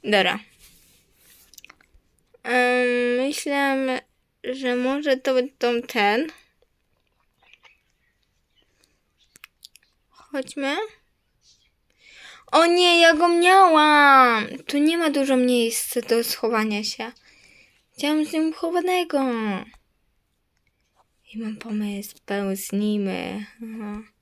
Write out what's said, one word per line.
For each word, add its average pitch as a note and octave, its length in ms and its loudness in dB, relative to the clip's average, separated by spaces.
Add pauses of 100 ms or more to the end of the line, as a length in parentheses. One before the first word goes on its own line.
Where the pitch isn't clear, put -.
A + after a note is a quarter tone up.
Dobra. F#3+ 340 0 (2000)
Em, B3 760 0
myślę, C4+ 840 -2 (440)
że B3+ 320 -4
może C4+ 400 0
to C4 180 -2
będą A#3+ 480 -2
ten. A#3 440 0 (3750)
Chodźmy. C#4 640 -8 (1800)
O D#4+ 140 4
nie, F4 340 4
ja E4 140 8
go E4+ 140 2
miałam! D4+ 1160 6 (200)
Tu C#4+ 120 -2
nie D#4+ 200 2
ma D#4+ 120 0
dużo C#4 260 0
miejsc A#3+ 600 0 (100)
do A#3 160 0
schowania A3 600 -4
się. A3+ 280 -10 (840)
Chciałam D4+ 280 -2
z D4+ 80 -8
nim D#4+ 200 -2
chowanego. F4 680 -2 (2250)
I A3 40 -10
mam A3 180 -8
pomysł, G#3 600 -8 (100)
pełznimy. G3+ 1200 -4 (100)
Aha. A3 460 -14 (200)